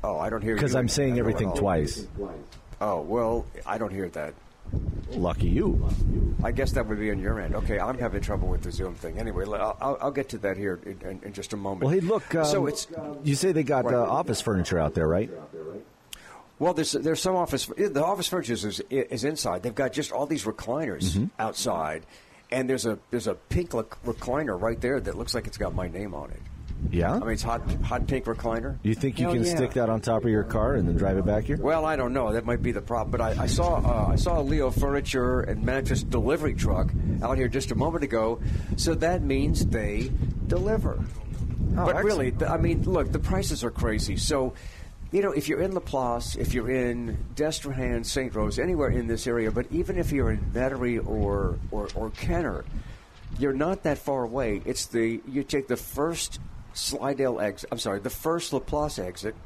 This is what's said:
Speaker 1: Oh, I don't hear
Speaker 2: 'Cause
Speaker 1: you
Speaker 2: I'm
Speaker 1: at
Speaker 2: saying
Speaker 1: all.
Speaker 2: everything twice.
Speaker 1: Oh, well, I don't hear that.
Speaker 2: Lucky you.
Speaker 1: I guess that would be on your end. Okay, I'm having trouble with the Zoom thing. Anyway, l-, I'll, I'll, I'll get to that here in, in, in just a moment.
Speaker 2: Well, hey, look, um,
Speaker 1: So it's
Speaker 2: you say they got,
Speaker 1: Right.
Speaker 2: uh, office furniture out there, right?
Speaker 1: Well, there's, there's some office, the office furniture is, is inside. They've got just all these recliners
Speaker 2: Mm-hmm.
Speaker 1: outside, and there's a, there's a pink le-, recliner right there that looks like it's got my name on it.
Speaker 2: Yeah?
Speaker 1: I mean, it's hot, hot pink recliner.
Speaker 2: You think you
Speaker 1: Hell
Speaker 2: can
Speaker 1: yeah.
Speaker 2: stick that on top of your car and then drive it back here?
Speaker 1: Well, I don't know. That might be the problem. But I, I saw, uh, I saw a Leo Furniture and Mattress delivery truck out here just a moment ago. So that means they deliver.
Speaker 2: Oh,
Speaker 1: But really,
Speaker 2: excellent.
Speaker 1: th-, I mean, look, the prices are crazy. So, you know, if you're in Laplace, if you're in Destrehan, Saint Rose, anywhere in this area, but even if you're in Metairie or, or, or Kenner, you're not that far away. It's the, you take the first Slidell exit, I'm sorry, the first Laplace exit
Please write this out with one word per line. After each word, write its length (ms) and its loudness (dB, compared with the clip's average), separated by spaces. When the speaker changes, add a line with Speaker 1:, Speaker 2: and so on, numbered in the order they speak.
Speaker 1:
Oh, 140 -2
I 100 -2
don't 140 -2
hear 160 0
Speaker 2:
'Cause 160 2
Speaker 1:
you 40 4
Speaker 2:
I'm 60 2
Speaker 1:
at 60 2
Speaker 2:
saying 240 2
Speaker 1:
all. 60 2
Speaker 2:
everything 340 2
twice. 520 2
Speaker 1:
Oh, 180 0
well, 460 0
I 120 -4
don't 140 -4
hear 180 -4
that. 240 -8
Speaker 2:
Lucky 360 0
you. 400 2
Speaker 1:
I 80 0
guess 200 0
that 140 0
would 120 -2
be 120 -2
on 80 0
your 220 0
end. 140 -2
Okay, 240 0
I'm 180 -2
having 240 -2
trouble 280 0
with 120 2
the 100 -4
Zoom 240 -4
thing. 240 -8
Anyway, 280 -2
l-, 80 -4
I'll, 260 -2
I'll, 220 -2
I'll 80 0
get 200 -4
to 80 -8
that 200 -2
here 260 -2
in, 160 -10
in, 240 -10
in 80 -10
just 220 -8
a 20 -6
moment. 280 -2
Speaker 2:
Well, 100 4
hey, 60 4
look, 340 0
um, 100 2
Speaker 1:
So 220 2
it's 200 -4
Speaker 2:
you 120 4
say 160 2
they 100 4
got, 240 2
Speaker 1:
Right. 80 2
Speaker 2:
uh, 80 4
office 400 0
furniture 360 2
out 140 2
there, 160 2
right? 220 2
Speaker 1:
Well, 160 2
there's, 160 0
there's 320 0
some 140 2
office, 300 0
the 380 0
office 220 0
furniture 280 0
is, 360 -4
is 320 -2
inside. 400 -2
They've 100 -4
got 200 -2
just 180 -4
all 160 -2
these 180 -2
recliners 680 -2
Speaker 2:
Mm-hmm. 140 2
Speaker 1:
outside, 680 -2
and 180 0
there's 160 0
a, 140 0
there's 160 -2
a 80 -2
pink 380 -2
le-, 100 0
recliner 560 -2
right 200 0
there 200 0
that 160 -4
looks 200 -4
like 100 -4
it's 100 -8
got 160 -2
my 140 -2
name 280 -6
on 160 -8
it. 100 -10
Speaker 2:
Yeah? 220 4
Speaker 1:
I 80 2
mean, 100 -2
it's 140 0
hot, 180 -2
hot 260 2
pink 160 0
recliner. 580 -2
Speaker 2:
You 120 2
think 240 0
you 80 2
Speaker 1:
Hell 80 2
Speaker 2:
can 100 2
Speaker 1:
yeah. 100 2
Speaker 2:
stick 200 2
that 140 4
on 120 2
top 240 0
of 60 4
your 140 4
car 300 2
and 140 4
then 80 2
drive 200 4
it 100 2
back 180 2
here? 160 0
Speaker 1:
Well, 240 2
I 100 2
don't 180 0
know. 200 2
That 120 0
might 180 0
be 100 2
the 80 -2
problem. 320 -2
But 80 2
I, 240 2
I 20 2
saw, 300 4
uh, 360 4
I 40 4
saw 240 4
a 20 2
Leo 280 2
Furniture 720 2
and 240 0
Mattress 380 2
delivery 520 2
truck 380 4
out 140 2
here 120 4
just 220 0
a 60 0
moment 280 2
ago. 360 2
So 180 2
that 280 2
means 440 2
they 440 0
deliver. 580 2
Speaker 2:
Oh, 80 2
Speaker 1:
But 180 2
really, 260 2
Speaker 2:
excellent. 100 -2
Speaker 1:
th-, 120 2
I 80 2
mean, 240 4
look, 280 2
the 80 0
prices 460 0
are 80 0
crazy. 440 0
So, 380 2
you 100 4
know, 120 2
if 160 0
you're 120 0
in 140 0
Laplace, 600 0
if 180 0
you're 160 0
in 480 0
Destrehan, 720 0
Saint 300 -2
Rose, 240 0
anywhere 300 2
in 180 2
this 180 0
area, 240 2
but 220 -2
even 260 0
if 140 0
you're 180 2
in 80 2
Metairie 520 0
or, 540 0
or, 240 -4
or 140 -4
Kenner, 540 -2
you're 160 2
not 300 0
that 160 0
far 240 -2
away. 420 -2
It's 220 -4
the, 400 0
you 160 -2
take 240 -2
the 100 0
first 600 -4
Slidell 680 -2
exit, 320 -4
I'm 60 -4
sorry, 200 -2
the 120 -4
first 420 -2
Laplace 480 -2
exit 340 -6